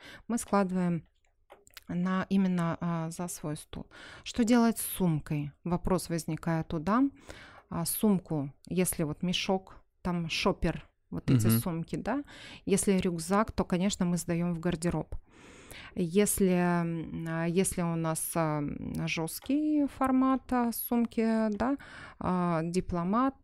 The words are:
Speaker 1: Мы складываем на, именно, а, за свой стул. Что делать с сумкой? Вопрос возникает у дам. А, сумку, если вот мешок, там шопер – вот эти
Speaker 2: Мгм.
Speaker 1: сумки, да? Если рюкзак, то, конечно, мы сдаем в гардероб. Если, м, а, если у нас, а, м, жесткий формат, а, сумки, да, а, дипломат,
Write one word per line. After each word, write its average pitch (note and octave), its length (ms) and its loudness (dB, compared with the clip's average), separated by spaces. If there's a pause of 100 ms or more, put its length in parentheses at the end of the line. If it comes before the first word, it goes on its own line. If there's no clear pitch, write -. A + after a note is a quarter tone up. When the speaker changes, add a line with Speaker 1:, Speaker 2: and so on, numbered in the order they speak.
(280)
Speaker 1:
Мы A#3 100 0
складываем F3+ 640 0 (880)
на, F#3 420 0
именно, F3+ 500 2
а, E3 300 -2
за F3 180 -8
свой D3+ 280 -8
стул. - 300 -12 (380)
Что - 200 0
делать A#3 340 4
с - 80 -6 (100)
сумкой? D3+ 540 0 (140)
Вопрос F3 440 0
возникает D#3+ 640 -2
у E3 40 0
дам. A3+ 320 2 (600)
А, E3+ 140 -4
сумку, D#3+ 640 0 (200)
если F3 340 0
вот D3 180 -6
мешок, F#3+ 520 -2 (280)
там F3 280 -2
шопер – E3 580 0 (220)
вот - 200 -4
эти A2+ 180 6
Speaker 2:
Мгм. A2+ 120 4
Speaker 1:
сумки, D#3+ 360 -4
да? B3+ 260 -2 (440)
Если F#3+ 320 4
рюкзак, F3+ 540 0
то, F#3 120 0
конечно, F#3 420 0
мы F3 100 2
сдаем E3+ 380 0
в D#3+ 60 -6
гардероб. E3 540 -2 (800)
Если, F#3 580 2
м, E3 760 0
а, E3 180 -2
если F3+ 360 2
у E3+ 140 0
нас, D#3+ 380 -2
а, D#3 260 0
м, - 480 -4
жесткий C#4+ 800 0 (120)
формат, C4 540 2
а, A#3+ 200 2
сумки, A3+ 760 0
да, A3+ 260 0 (420)
а, F3 440 0
дипломат, F3+ 800 0